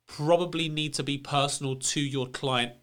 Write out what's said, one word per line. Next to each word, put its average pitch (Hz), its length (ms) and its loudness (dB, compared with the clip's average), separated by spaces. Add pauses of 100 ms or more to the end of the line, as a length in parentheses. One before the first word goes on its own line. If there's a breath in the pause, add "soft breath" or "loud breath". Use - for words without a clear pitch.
probably 165 600 2
need 151 240 -2
to 151 100 -2
be 143 140 -2
personal 139 580 0
to 131 240 -2
your 135 280 -2
client 123 440 0 (100)